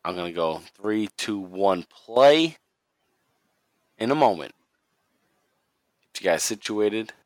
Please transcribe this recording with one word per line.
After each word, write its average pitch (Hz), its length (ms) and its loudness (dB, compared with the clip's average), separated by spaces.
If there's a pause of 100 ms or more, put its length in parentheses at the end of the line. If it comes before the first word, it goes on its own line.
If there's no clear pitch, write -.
I'm 90 120 -6
gonna 87 160 -8
go 80 300 -2 (200)
three, 107 360 -2
two, 107 200 -6
one, 92 460 -2
play 147 720 4 (1400)
in 110 100 -2
a 143 60 2
moment. 101 380 0 (1600)
Get - 100 -14
you 92 80 0
guys 80 120 -2
situated. 107 680 -4 (120)